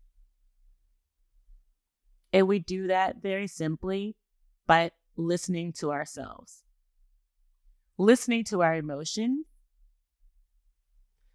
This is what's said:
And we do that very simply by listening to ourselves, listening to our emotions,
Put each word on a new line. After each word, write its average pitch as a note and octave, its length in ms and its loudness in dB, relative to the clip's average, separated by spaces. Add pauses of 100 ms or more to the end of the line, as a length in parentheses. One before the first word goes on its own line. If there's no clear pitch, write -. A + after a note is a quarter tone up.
(2250)
And F#3+ 160 6
we G3+ 100 2
do F#3+ 280 -6
that F#3 360 0
very G3 240 -4
simply F#3+ 680 -6 (500)
by E3 260 4 (240)
listening E3+ 580 -2
to D3 180 -4
ourselves, - 680 -10 (1400)
listening A3+ 460 4
to F#3+ 180 0
our E3 140 4
emotions, D#3+ 680 -4 (1900)